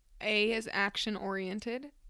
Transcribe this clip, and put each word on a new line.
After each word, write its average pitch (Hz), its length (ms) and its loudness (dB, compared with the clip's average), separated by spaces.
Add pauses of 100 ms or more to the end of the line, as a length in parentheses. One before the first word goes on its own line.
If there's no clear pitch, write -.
(220)
A 214 300 4
is 226 200 0
action 202 440 0
oriented, 196 760 -4 (180)